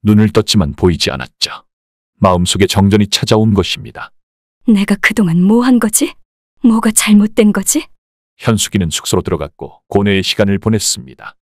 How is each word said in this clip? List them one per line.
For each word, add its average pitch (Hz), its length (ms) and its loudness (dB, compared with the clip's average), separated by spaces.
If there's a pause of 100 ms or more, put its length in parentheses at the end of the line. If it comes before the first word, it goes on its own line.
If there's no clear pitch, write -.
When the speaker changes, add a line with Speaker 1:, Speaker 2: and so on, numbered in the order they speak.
Speaker 1:
눈을 107 260 4
떴지만 101 440 0
보이지 87 380 0
않았죠. - 520 -10 (560)
마음속에 90 480 2
정전이 101 400 2
찾아온 110 460 0
것입니다. - 580 -6 (560)
Speaker 2:
내가 202 340 2
그동안 180 400 0
뭐 220 220 2
한 247 160 2
거지? 233 340 -2 (500)
뭐가 226 280 2
잘못된 214 640 2
거지? - 340 -4 (500)
Speaker 1:
현숙이는 101 540 -2
숙소로 - 300 -4
들어갔고 - 680 -8
고뇌의 101 360 0
시간을 101 360 -2
보냈습니다. 80 760 -6 (120)